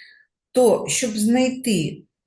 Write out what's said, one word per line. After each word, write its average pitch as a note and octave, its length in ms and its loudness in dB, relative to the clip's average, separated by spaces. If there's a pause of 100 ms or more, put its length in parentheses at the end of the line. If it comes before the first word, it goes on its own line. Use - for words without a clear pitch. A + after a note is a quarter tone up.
(540)
то A3+ 360 2
щоб A#3 220 -4
знайти A3+ 920 -2 (240)